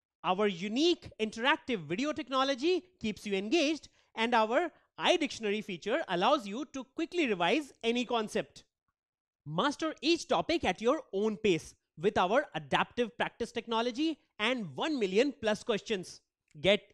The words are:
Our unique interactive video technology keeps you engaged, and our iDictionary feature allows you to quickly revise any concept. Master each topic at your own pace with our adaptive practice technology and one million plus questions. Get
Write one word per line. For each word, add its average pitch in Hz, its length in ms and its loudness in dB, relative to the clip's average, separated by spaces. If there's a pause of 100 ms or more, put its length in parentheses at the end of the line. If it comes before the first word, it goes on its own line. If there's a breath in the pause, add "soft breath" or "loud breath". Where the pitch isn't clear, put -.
(260)
Our 185 220 2
unique 214 640 0 (120)
interactive 226 580 -2
video 196 320 -4
technology 269 720 0 (160)
keeps - 260 -6
you 202 100 -4
engaged, 277 520 0 (280)
and 226 180 -2
our 240 380 2 (280 soft breath)
iDictionary 220 640 0
feature 208 440 -4
allows 202 400 2
you 233 260 -8
to 262 100 -8 (120)
quickly 330 320 -2
revise 208 440 0 (120)
any 240 200 0
concept. 220 600 -4 (800)
Master 269 560 -2
each 320 260 0
topic 247 360 0
at 208 180 -2
your 262 200 2 (120)
own 208 240 0
pace 175 380 0 (240)
with 208 180 2
our 226 380 4
adaptive 180 600 -2
practice - 340 -4
technology 240 640 -2 (220)
and 214 360 -2
one 277 240 -2
million 214 420 2
plus 214 220 0
questions. 202 580 -4 (400)
Get 196 320 2